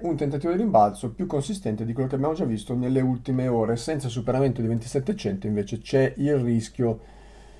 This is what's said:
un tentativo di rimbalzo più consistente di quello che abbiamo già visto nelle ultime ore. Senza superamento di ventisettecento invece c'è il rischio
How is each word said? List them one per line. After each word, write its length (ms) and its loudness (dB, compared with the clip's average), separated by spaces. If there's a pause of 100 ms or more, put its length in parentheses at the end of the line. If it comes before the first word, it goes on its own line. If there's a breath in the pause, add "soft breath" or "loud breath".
un 120 0
tentativo 360 0
di 60 2
rimbalzo 520 4
più 160 -4
consistente 580 -4
di 80 -2
quello 160 -2
che 60 -2
abbiamo 180 0
già 140 -2
visto 280 -4
nelle 280 2
ultime 440 0
ore. 300 2
Senza 320 -4
superamento 540 0
di 60 0
ventisettecento 800 -2
invece 340 -2
c'è 360 2
il 200 2
rischio 640 0 (600 soft breath)